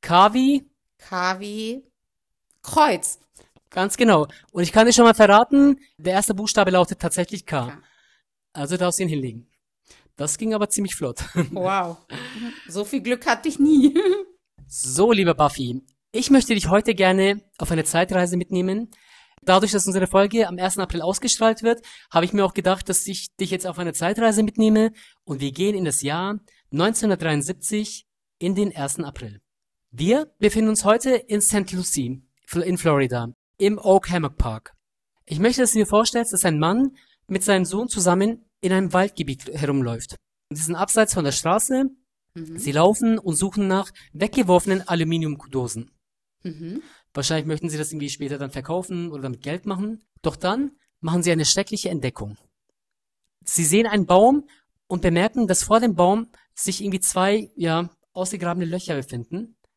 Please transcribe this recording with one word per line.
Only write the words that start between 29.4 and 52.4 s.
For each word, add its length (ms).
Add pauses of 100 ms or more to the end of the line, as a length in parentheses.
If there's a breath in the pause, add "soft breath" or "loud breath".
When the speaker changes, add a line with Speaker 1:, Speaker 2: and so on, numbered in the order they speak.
Speaker 1:
Wir 480
befinden 300
uns 160
heute 240
in 320
Saint 320
Lucie, 480 (240)
Fl-, 160
in 160
Florida, 500 (300)
im 200
Oak 320
Hammock 280
Park. 360 (520)
Ich 140
möchte, 240
dass 100
du 60
dir 80
vorstellst, 440
dass 140
ein 140
Mann 360 (320 soft breath)
mit 160
seinem 220
Sohn 240
zusammen 560 (160)
in 100
einem 220
Waldgebiet 580
herumläuft. 640 (340)
Und 60
sie 80
sind 120
abseits 380
von 120
der 80
Straße. 560 (440)
Speaker 2:
Mhm. 240
Speaker 1:
Sie 140
laufen 480
und 160
suchen 320
nach 240 (220 soft breath)
weggeworfenen 760
Aluminiumdosen. 1040 (520)
Speaker 2:
Mhm. 380 (320 loud breath)
Speaker 1:
Wahrscheinlich 320
möchten 240
sie 80
das 140
irgendwie 180
später 280
dann 140
verkaufen 600
oder 120
damit 180
Geld 240
machen. 360 (200)
Doch 160
dann 340 (300)
machen 220
sie 100
eine 100
schreckliche 460
Entdeckung. 480 (1040)